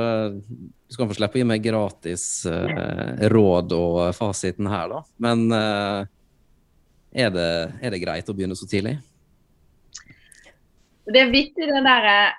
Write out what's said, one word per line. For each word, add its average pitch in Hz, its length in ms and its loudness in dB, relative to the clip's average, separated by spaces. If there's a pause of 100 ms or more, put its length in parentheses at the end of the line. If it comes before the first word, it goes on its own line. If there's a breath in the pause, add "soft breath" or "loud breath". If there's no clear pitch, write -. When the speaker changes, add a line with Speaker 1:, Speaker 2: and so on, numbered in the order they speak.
Speaker 1:
eh, 110 320 -2
du 101 640 -18
skal 120 120 -2
få 104 60 -4
slippe 104 240 -2
å - 0 -
gi 127 60 2
meg 113 180 2
gratis, 104 840 -4
eh, 90 840 -2
råd 92 420 4
og 87 440 0
fasiten 98 520 -4
her, 92 220 -4
da. 147 140 -10 (160)
Men, 117 320 2
eh, 101 540 0 (1080)
er 123 160 2
det, 85 440 -2 (100)
er 123 80 -4
det 95 100 -6
greit 85 240 -6
å 107 80 -6
begynne 95 240 -6
så - 100 -14
tidlig? 101 300 -2 (2000 soft breath)
Speaker 2:
Det 226 140 6
er 254 80 4
vittig, 294 400 0
det 269 140 2
der, 214 560 4